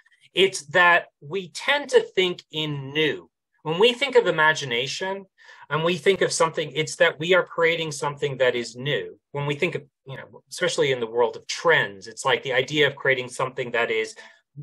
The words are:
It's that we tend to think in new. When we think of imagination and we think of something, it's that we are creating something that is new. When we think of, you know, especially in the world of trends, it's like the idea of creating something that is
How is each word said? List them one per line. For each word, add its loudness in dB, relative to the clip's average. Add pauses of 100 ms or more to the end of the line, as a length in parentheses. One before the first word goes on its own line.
(340)
It's 2
that 4 (120)
we -8
tend -2
to 6
think -2 (100)
in -6
new. -2 (320)
When -4
we 4
think 0
of 6
imagination 0 (440)
and -2
we 0
think 2
of 0
something, 0
it's -4
that 2
we 2
are 4
creating 0
something -4
that 4
is -6
new. -6 (140)
When -6
we -2
think -2
of, -8 (240)
you -14
know, -20
especially 0
in -2
the -6
world 0
of -18
trends, 0
it's -10
like 0
the -6
idea 2
of -4
creating -2
something -6
that 0
is -4 (480)